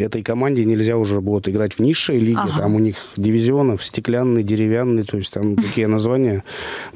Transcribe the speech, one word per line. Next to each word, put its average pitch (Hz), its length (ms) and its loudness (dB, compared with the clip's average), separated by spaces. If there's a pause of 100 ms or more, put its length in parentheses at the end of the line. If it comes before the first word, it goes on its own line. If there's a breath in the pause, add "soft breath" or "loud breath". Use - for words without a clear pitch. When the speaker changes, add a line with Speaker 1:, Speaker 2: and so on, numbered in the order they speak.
Speaker 1:
этой 107 200 -4
команде 120 440 0
нельзя 110 320 2
уже 101 240 0
будет 101 260 -2
играть 104 240 0
в - 80 -8
низшей 143 380 2
лиге, 113 200 2
Speaker 2:
Ага. 98 200 -2
Speaker 1:
там 101 160 2
у 107 40 4
них 110 180 2 (200 loud breath)
дивизионов 113 640 2
стеклянный, 120 600 0
деревянный, 110 640 0
то 104 120 -6
есть 95 160 -6
там 104 240 -2
Speaker 2:
<laughs> - 0 -
Speaker 1:
такие 107 300 0
названия, 107 580 2 (520 loud breath)